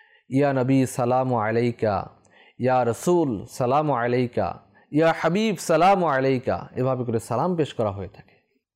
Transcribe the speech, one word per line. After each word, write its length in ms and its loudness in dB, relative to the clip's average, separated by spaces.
"ইয়া 240 2
নবী 340 2
সালামু 520 0
আলাইকা", 720 0
"ইয়া 260 2
রসুল 640 0
সালামু 480 0
আলাইকা", 680 -2
"ইয়া 280 2
হাবিব 380 0
সালামু 500 2
আলাইকা", 720 0
এভাবে 280 -2
করে 160 -2
সালাম 360 -2
পেশ 180 -2
করা 180 -2
হয়ে 160 -10
থাকে। 280 -20